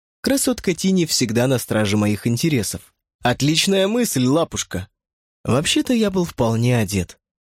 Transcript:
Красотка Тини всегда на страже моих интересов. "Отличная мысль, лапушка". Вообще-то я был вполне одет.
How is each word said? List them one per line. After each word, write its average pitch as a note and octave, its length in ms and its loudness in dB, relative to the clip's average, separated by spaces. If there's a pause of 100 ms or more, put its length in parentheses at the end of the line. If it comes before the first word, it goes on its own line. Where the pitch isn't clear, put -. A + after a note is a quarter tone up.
(220)
Красотка B3+ 540 0
Тини F#3+ 320 2
всегда A#2 400 0
на C3 100 2
страже G#2+ 400 0
моих G#2 300 0
интересов. B2 640 -2 (300)
"Отличная D#3+ 640 2
мысль, G#3+ 380 0
лапушка". B2+ 640 -2 (560)
Вообще-то G#3 520 0
я G#3+ 160 2
был F#3 140 0
вполне A#2+ 520 0
одет. G2 420 -2 (280)